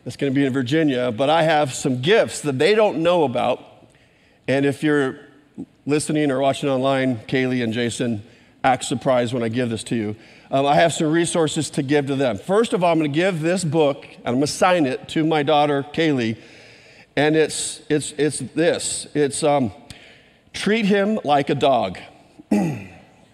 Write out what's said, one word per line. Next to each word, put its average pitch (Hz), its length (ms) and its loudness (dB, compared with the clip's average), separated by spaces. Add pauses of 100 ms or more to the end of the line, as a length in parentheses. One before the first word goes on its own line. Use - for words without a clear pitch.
that's - 140 -12
gonna 139 140 -2
be 139 120 2
in 131 80 0
Virginia, 127 600 0
but 135 180 -2
I 160 140 4
have 151 280 2
some 127 300 -4
gifts 170 400 2
that 143 160 -4
they 180 160 4
don't 190 300 2
know 170 220 4
about. 120 380 -2 (840)
And 139 180 0
if 135 160 -2
you're 147 380 0 (680)
listening 151 460 0
or 131 80 -2
watching 139 280 0
online, 131 500 0 (100)
Kaylee 127 360 0
and 113 100 -2
Jason, 117 500 -4 (400)
act 127 200 0
surprised 123 500 0
when 120 100 -2
I 117 60 -2
give 120 200 -2
this 113 160 -6
to 123 100 -4
you. 107 200 -4 (360)
Um, 135 140 2
I 147 100 2
have 170 160 4
some 156 200 -2
resources 165 600 0
to 151 120 -4
give 139 240 0
to 139 80 -2
them. 127 220 0
First 220 360 0
of 180 100 0
all, 175 80 4
I'm 165 60 2
gonna 156 100 0
give 165 320 0
this 175 240 -2
book, 151 400 0
and - 240 -14
I'm 120 80 -2
gonna 143 120 0
sign 180 380 2
it 127 240 -6
to 165 140 0
my 156 200 0
daughter, 147 400 2 (100)
Kaylee. 127 440 0 (760)
And 151 200 2
it's, - 540 -2
it's, 151 240 -2
it's 143 260 -2
this. 143 720 -2
It's, 147 300 -2
um, 143 280 2 (840)
"Treat 214 320 0
him 202 380 2
like 143 260 2
a 156 60 2
dog." 117 440 2 (520)
<clears throat> 151 360 -2 (460)